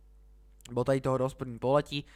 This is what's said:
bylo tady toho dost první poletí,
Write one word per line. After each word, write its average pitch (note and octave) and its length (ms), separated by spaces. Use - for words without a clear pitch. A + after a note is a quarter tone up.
bylo B2 140
tady C3+ 160
toho C3 180
dost C3 160
první B2 240
poletí, C#3+ 460